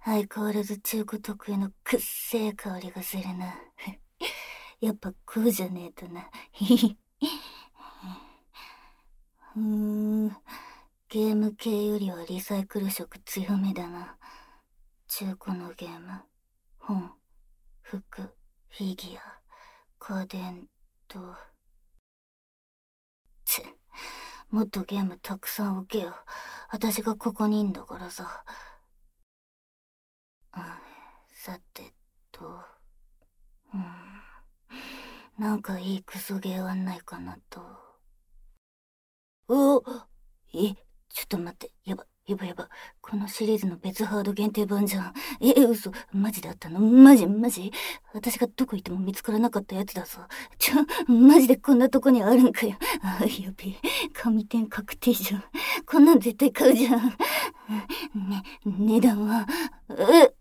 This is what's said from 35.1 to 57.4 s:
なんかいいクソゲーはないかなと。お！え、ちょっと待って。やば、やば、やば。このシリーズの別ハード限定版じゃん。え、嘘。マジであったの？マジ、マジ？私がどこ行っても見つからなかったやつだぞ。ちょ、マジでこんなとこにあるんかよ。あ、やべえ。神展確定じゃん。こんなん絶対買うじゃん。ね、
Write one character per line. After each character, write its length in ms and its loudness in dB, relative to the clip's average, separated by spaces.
な 180 -4
ん 60 -6
か 180 -10
い 160 -6
い 80 -10
ク 140 -18
ソ 220 -8
ゲ 160 -8
ー 60 -6
は 140 -6
な 200 -6
い 40 -16
か 200 -18
な 180 -16
と。 120 -20
お！ 340 4
え、 220 -2
ち 120 -12
ょ 20 -12
っ 60 -16
と 80 -6
待 160 -10
っ 40 -20
て。 160 -20
や 100 -6
ば、 100 -16
や 100 -4
ば、 100 -10
や 80 -10
ば。 160 -14
こ 160 -12
の 140 -6
シ 160 -6
リ 100 2
ー 20 -4
ズ 80 -4
の 120 -4
別 260 -6
ハ 160 -4
ー 40 -4
ド 100 -4
限 180 -2
定 140 -2
版 200 0
じ 120 -4
ゃ 60 -4
ん。 100 -12
え、 140 6
嘘。 280 2
マ 200 0
ジ 100 -10
で 80 -12
あ 20 -14
っ 60 -16
た 120 -16
の？ 120 -2
マ 340 12
ジ、 120 4
マ 220 0
ジ？ 220 -8
私 240 -6
が 100 0
ど 180 -2
こ 100 -8
行 40 -4
っ 40 -10
て 80 -10
も 80 -4
見 140 -4
つ 80 -10
か 100 -6
ら 80 0
な 100 4
か 120 -2
っ 20 -12
た 140 -8
や 80 -4
つ 80 -16
だ 120 -6
ぞ。 220 -18
ち 200 0
ょ、 80 4
マ 300 10
ジ 80 6
で 80 8
こ 180 2
ん 60 8
な 100 4
と 120 2
こ 80 4
に 120 6
あ 140 2
る 80 8
ん 80 6
か 140 -4
よ。 120 -4
あ、 220 -4
や 320 -4
べ 140 -10
え。 120 -14
神 320 -2
展 220 -2
確 300 -10
定 160 2
じ 200 -4
ゃ 40 -6
ん。 60 -10
こ 120 0
ん 80 10
な 80 10
ん 60 8
絶 180 -2
対 140 4
買 200 6
う 40 8
じ 120 2
ゃ 100 4
ん。 100 0
ね、 80 -2